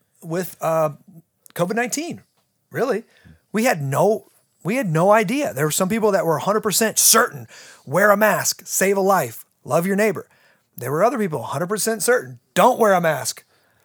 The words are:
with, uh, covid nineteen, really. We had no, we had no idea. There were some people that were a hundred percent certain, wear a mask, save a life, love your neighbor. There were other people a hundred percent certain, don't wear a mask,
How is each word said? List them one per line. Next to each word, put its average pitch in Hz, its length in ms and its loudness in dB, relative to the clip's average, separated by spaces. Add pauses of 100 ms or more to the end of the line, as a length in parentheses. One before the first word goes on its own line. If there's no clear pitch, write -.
(220)
with, 175 400 -8
uh, 160 300 0 (600)
covid 180 220 -2
nineteen, 247 460 -6 (500)
really. 220 320 -2 (480)
We 220 140 0
had 214 160 0
no, 147 460 0 (360)
we 196 120 -4
had 233 160 -2
no 170 200 4
idea. 226 420 2
There 139 120 -2
were 151 60 -2
some 185 180 -2
people 214 220 0
that 170 140 0
were 160 120 0
a - 40 -6
hundred 208 200 0
percent 214 380 0
certain, - 480 2 (380)
wear 185 260 4
a 196 60 4
mask, 190 480 0
save 196 320 0
a 196 40 0
life, 180 440 0 (180)
love 170 240 0
your 196 80 0
neighbor. 208 320 0 (500)
There 123 140 -6
were 160 140 0
other 254 120 0
people 165 220 -2
a 113 40 -8
hundred 135 240 -6
percent 214 360 -4
certain, 170 360 -2 (140)
don't - 260 2
wear 214 140 4
a 180 80 2
mask, 143 420 -4 (420)